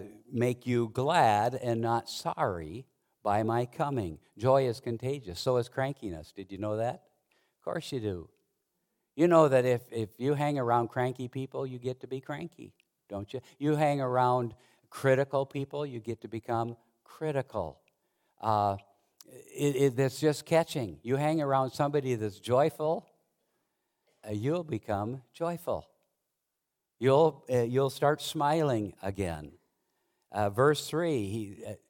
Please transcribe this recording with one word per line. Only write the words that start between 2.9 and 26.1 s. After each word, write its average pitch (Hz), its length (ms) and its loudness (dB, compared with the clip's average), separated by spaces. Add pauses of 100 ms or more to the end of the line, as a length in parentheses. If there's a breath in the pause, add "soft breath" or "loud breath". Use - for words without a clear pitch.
by 104 200 2
my 117 240 0
coming." 123 520 -4 (200)
Joy 131 280 4
is 117 140 -4
contagious. 117 600 -6
So 127 180 2
is 120 100 -2
crankiness. 107 640 -6
Did 95 180 -14
you 98 80 -10
know 107 200 -4
that? 117 240 -4 (560)
Of - 60 -20
course - 280 -6
you 135 80 -6
do. 92 280 -6 (880)
You 160 120 4
know 165 200 8
that 131 180 6
if, 123 160 2 (100)
if 113 240 -2
you 131 180 0
hang 147 240 0
around 120 300 2
cranky 127 400 -4
people, 135 380 -6
you 127 120 -12
get 127 220 -6
to 127 60 -12
be 131 140 -8
cranky, 147 520 -12 (360)
don't 98 260 -10
you? 127 60 -8 (180 soft breath)
You 147 180 0
hang 147 240 2
around 123 540 2 (340 soft breath)
critical 135 560 2
people, 143 400 -6
you 127 160 -10
get 113 220 -8
to 113 60 -10
become 117 480 -4 (280)
critical. 123 760 -6 (600)
Uh, 104 360 2 (800)
it, 143 220 0
it, 131 200 2
that's 135 220 2
just 151 280 0
catching. 143 560 0
You 127 140 0
hang 151 260 0
around 135 300 2
somebody 143 420 0
that's 107 260 -4
joyful, 156 640 2 (1200)
uh, 107 60 -6
you'll 139 320 -2
become 110 580 -4 (120)
joyful. 165 520 -6 (1120)